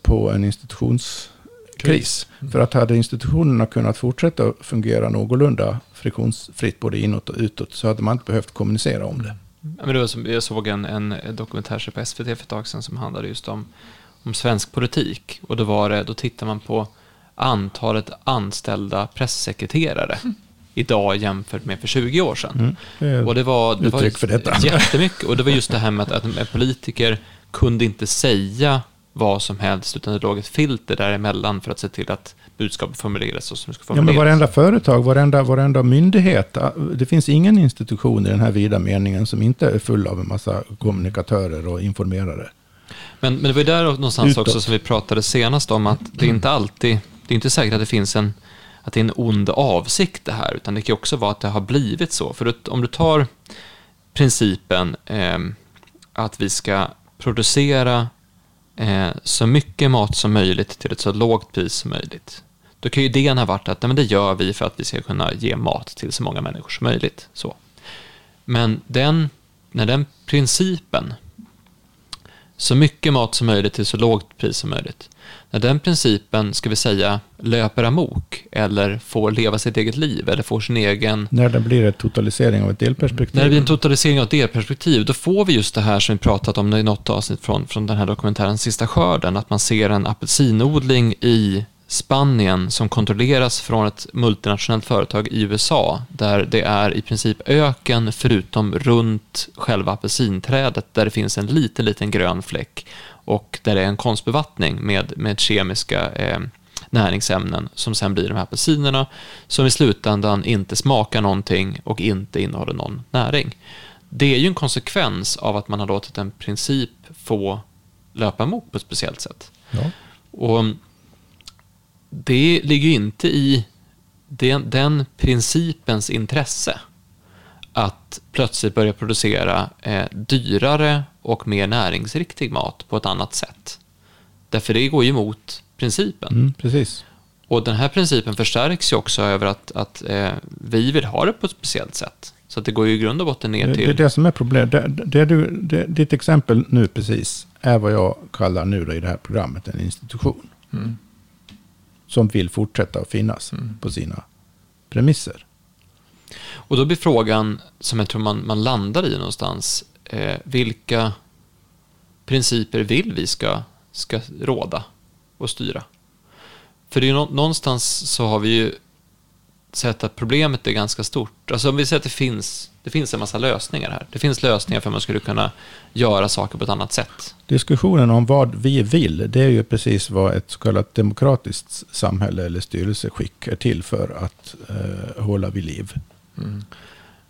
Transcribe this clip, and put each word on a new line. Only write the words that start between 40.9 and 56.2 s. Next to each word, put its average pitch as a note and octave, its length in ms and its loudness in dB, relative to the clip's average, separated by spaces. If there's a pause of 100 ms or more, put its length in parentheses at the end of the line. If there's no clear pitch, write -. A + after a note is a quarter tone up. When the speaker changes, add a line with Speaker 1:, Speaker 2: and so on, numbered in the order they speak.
Speaker 1:
och F2+ 140 -4
informerare. F#2+ 680 -4 (680)
Speaker 3:
Men, C3 140 2
men C3 80 -4
det C#3 100 4
var C#3 80 4
ju D3 40 4
där E3 200 4
någonstans C#3 460 4
Speaker 1:
Utåt. A2+ 180 2
Speaker 3:
också A2+ 120 2
som A2+ 120 -2
vi A2 60 4
pratade G#2+ 440 0
senast B2+ 480 2
om, A2 160 2
att G#2+ 140 2 (120)
det B2 140 2
är A#2 40 6
inte A2+ 200 2
alltid, A#2 480 2 (280)
det - 60 -2
är A#2+ 40 2
inte C3 140 0
säkert A2+ 240 2
att G#2 60 2
det G#2+ 60 -2
finns G2+ 300 0
en, G#2 180 0 (480)
att - 100 -10
det A2+ 80 2
är A2+ 40 4
en A2 120 0
ond G#2+ 340 2
avsikt C3 720 0
det - 80 -4
här, - 220 -2
utan - 200 -6
det A2 80 -4
kan A2+ 100 0
ju G#2 60 0
också - 180 -4
vara G#2 140 0
att G#2 100 -4
det G#2 80 -2
har G2+ 120 -2
blivit C3 520 -2
så. B1+ 200 -4
För - 140 -4
att - 220 -4
om B2+ 120 -2
du B2 60 0
tar D#3 400 4 (880)
principen, F#2 840 2 (100)
ehm, F#2 480 -2 (580)
att - 280 -6